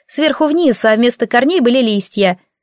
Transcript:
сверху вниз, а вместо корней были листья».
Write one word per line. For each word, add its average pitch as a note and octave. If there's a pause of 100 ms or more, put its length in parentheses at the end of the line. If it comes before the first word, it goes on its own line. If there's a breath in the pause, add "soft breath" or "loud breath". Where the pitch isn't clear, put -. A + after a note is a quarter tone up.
сверху D4+
вниз, D#4
а A3
вместо A#3+
корней C#4+
были A#3+
листья». G3+ (220)